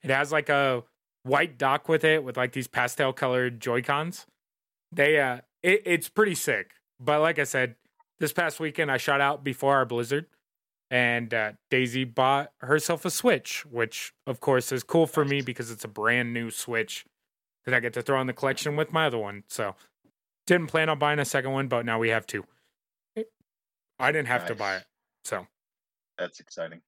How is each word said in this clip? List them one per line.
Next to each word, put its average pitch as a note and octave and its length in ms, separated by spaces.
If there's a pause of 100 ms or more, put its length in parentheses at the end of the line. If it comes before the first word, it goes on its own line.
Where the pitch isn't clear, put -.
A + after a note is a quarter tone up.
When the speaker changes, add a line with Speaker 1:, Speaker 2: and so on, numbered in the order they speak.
Speaker 1:
It C3+ 80
has, C#3 220
like, D3+ 160
a C#3 360 (380)
white C#3+ 360
dock C#3 300
with D#3+ 160
it, D#3 200
with, B2+ 120
like, B2+ 160
these C3 160
pastel B2+ 440
colored B2 480
Joy-Cons. C#3+ 640 (680)
They, D3+ 280
uh, B2+ 200 (220)
it, G3 220
it's F3 240
pretty G#3 260
sick. A2+ 380 (280)
But D3 200
like D#3+ 180
I D3 60
said, B2+ 300 (440)
this D#3 140
past E3 280
weekend D#3 300
I C3+ 60
shot C#3 240
out C#3 220
before C#3 320
our C3 100
blizzard, A#2+ 420 (640)
and, A#2+ 440
uh, G#2+ 180 (180)
Daisy B2+ 340
bought C3 560
herself D3+ 440
a F#3 60
Switch, - 560
which A#2 460 (140)
of C3 140
course B2+ 300
is B2+ 140
cool E3 220
for D3+ 180
me C#3 140
Speaker 2:
Nice. C#3 60
Speaker 1:
because A#2+ 280
it's A2 120
a - 40
brand A#2+ 440
new A#2 180
Switch A2+ 540 (600)
that B2+ 100
I B2 60
get A#2 140
to B2 80
throw C3+ 180
in C3 80
the B2+ 40
collection C3+ 440
with D#3 160
my D#3+ 140
other A#2+ 120
one. G2+ 300
So G2+ 260 (720)
didn't F3 220
plan D#3+ 220
on D3+ 80
buying D3 200
a C#3+ 60
second C3+ 280
one, C3+ 140
but A#2+ 180
now A2+ 140
we A2+ 120
have A2+ 160
two. G2+ 200 (1500)
I B2+ 140
didn't D3+ 160
have A#2+ 180
to A#2+ 80
buy G2+ 200
Speaker 2:
Nice. F#2 80
Speaker 1:
it, - 40 (380)
so. G2 220 (720)
Speaker 2:
That's F2 220
exciting. E2 480